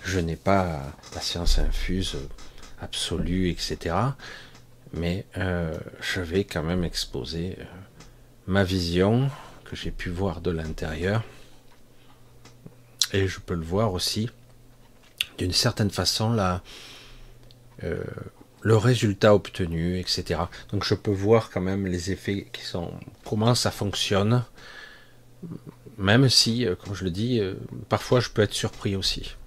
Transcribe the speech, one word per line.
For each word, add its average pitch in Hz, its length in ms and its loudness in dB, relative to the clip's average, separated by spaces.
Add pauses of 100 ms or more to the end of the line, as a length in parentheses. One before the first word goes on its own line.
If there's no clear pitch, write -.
Je 92 160 0
n'ai 82 160 -2
pas 90 460 2 (320)
la - 80 -8
science - 380 4
infuse, - 580 0 (640)
absolue, 87 680 -2
et 82 80 -2
cetera, 95 600 -2 (760)
mais, 85 320 -2 (120)
euh, 87 400 -2 (240)
je - 180 -4
vais 90 240 0
quand 82 200 -4
même 87 200 0
exposer, 80 760 -6
euh, - 40 -12 (840)
ma 95 160 4
vision, 92 680 4 (340)
que - 120 -12
j'ai - 140 -6
pu - 220 -6
voir 85 300 -4
de 87 100 -2
l'intérieur, 80 720 -2 (1900)
et 98 140 2
je - 120 -6
peux - 160 -6
le 82 80 -4
voir 95 300 0
aussi, 104 360 -2 (1080)
d'une 90 140 -2
certaine 113 360 2
façon, 110 420 0
la, 92 300 0 (1200)
euh, - 200 -4 (580)
le 110 160 8
résultat 107 560 6
obtenu, 87 640 0
et 90 80 -4
cetera. 87 460 -2 (200)
Donc 98 120 -2
je - 100 2
peux 104 160 -2
voir 104 400 4
quand 95 120 -2
même 98 260 0
les 90 240 -2
effets 98 420 -4
qui - 100 -12
sont, 85 300 -6 (300)
comment 117 320 4
ça 101 160 0
fonctionne, 104 720 2 (1500)
même 110 320 6
si, 117 380 4
euh, 90 80 0
comme - 180 -10
je 95 100 -6
le 95 60 0
dis, 113 300 0
euh, 95 160 0 (340)
parfois 123 300 4
je 117 100 -2
peux - 140 4
être 101 100 0
surpris - 420 -4
aussi. - 400 -4 (120)